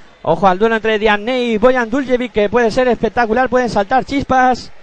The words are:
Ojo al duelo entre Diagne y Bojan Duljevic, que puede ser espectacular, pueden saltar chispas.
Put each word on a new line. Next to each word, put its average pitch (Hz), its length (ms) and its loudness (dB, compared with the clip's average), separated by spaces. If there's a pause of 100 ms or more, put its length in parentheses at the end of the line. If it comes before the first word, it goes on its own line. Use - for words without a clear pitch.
(200)
Ojo 170 260 0
al 185 120 4
duelo 226 180 2
entre 220 220 -2
Diagne 214 460 0
y 226 120 0
Bojan 240 320 2
Duljevic, 247 440 -2
que 208 180 0
puede 226 200 2
ser 254 180 0
espectacular, 233 600 0
pueden 247 220 0
saltar 208 340 0
chispas. 254 680 -2 (120)